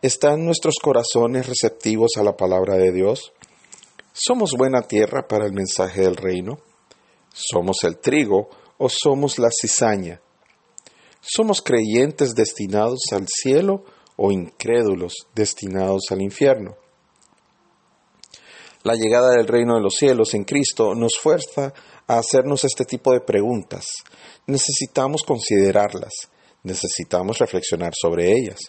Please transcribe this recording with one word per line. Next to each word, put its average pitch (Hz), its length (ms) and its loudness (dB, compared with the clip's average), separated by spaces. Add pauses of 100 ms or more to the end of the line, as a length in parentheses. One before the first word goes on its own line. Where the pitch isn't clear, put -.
¿Están 147 420 2
nuestros 165 380 0
corazones 123 640 0
receptivos 113 720 0
a 107 40 2
la 101 140 2
palabra 95 400 0
de 92 160 4
Dios? 98 400 -2 (800)
¿Somos 220 460 -2
buena 131 240 2
tierra 107 440 0
para 107 200 0
el 98 80 -4
mensaje 95 480 -2
del 92 140 2
reino? 92 420 -6 (760)
¿Somos 90 520 -2
el 85 120 0
trigo 110 540 0 (260)
o 131 140 0
somos 139 480 0
la 117 120 4
cizaña? 101 680 -2 (1040)
¿Somos 220 380 -2
creyentes 123 720 2
destinados 110 640 0 (140)
al 95 160 -4
cielo 190 560 0 (320)
o 101 160 2
incrédulos 92 840 -2 (220)
destinados 95 760 -2
al 98 100 -2
infierno? 107 540 0 (2000)
La 113 140 0
llegada 117 400 4
del 113 100 4
reino 117 300 2
de 110 60 2
los 98 120 0
cielos 123 400 2
en 104 80 -2
Cristo 113 540 0
nos 117 200 0
fuerza 147 560 -2 (360)
a 117 100 2
hacernos 135 460 0
este 131 200 -2
tipo 127 280 0
de 123 80 4
preguntas. 104 680 -2 (640)
Necesitamos 135 760 -2
considerarlas, 101 880 0 (520)
necesitamos 92 760 -4
reflexionar 87 560 -2
sobre 85 380 0
ellas. 110 260 0 (100)